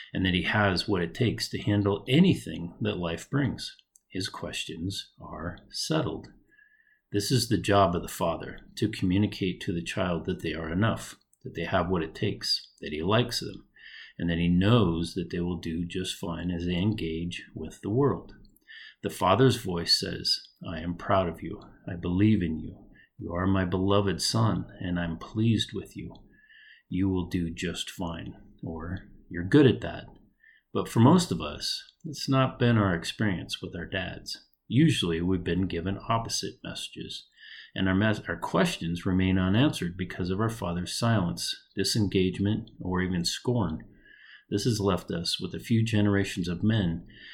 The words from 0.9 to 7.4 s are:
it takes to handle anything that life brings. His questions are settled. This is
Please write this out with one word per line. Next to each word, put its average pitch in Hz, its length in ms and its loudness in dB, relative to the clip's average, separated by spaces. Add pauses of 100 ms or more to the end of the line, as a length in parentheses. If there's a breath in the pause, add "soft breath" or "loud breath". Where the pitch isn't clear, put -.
it 85 140 -4
takes - 340 0
to 98 100 -4
handle 101 480 2
anything 104 720 4
that 104 200 -2
life 85 280 -4
brings. 135 480 -2 (320)
His 92 220 -6
questions 85 880 -8
are 85 380 -10 (140)
settled. - 560 -2 (840 soft breath)
This 101 200 0
is 123 180 2